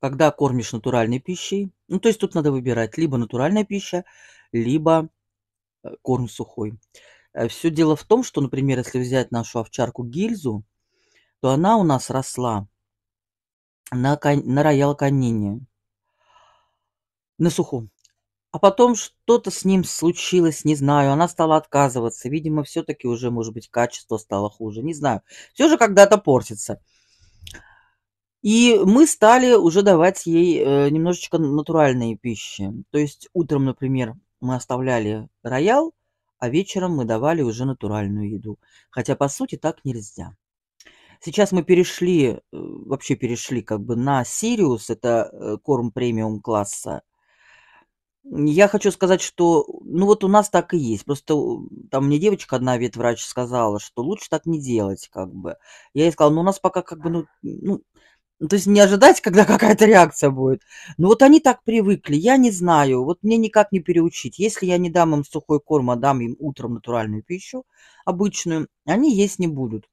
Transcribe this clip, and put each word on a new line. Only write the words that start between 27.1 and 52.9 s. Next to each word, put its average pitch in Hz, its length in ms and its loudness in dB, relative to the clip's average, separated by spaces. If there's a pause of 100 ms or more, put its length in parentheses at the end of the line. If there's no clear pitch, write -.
И 233 420 4
мы 233 220 6
стали 247 480 6
уже 180 280 4
давать 190 440 4
ей, 170 360 2
э, 139 280 2
немножечко 170 480 -2
натуральной 143 800 0
пищи. 104 560 -10 (180)
То 147 80 -2
есть 147 340 -6
утром, 147 320 -2
например, 131 500 -4 (260)
мы 127 140 -4
оставляли 120 760 -4 (140)
роял, 202 500 0 (460)
а 123 120 -6
вечером 180 460 -4
мы 131 80 -4
давали 131 380 -2
уже 120 220 -4
натуральную 104 680 -6
еду. 107 280 -12 (320)
Хотя, 127 260 -4
по 143 120 -2
сути, - 280 -8
так - 280 -8
нельзя. 107 520 -12 (840)
Сейчас 190 300 0
мы 180 120 0
перешли, 175 640 2
э, - 100 -4 (140)
вообще - 640 -8
перешли 117 460 -6
как 104 200 -6
бы 117 140 -6
на 131 280 0
Сириус, 196 640 -2
это, 117 420 -2
э, 104 300 -8
корм 120 300 -2
премиум 110 480 -4
класса. - 640 -6 (1200)
Я 156 440 2
хочу 202 220 0
сказать, 185 300 0
что, 170 460 0 (180)
ну, 180 220 -2
вот 214 180 4
у 190 40 0
нас 208 220 2
так 170 240 0
и 175 40 2
есть. 113 260 -4
Просто, 143 300 -4
э, - 560 -6
там 135 160 -2
мне 147 120 2
девочка 190 380 -2
одна, 127 200 0
ветврач, 117 480 -4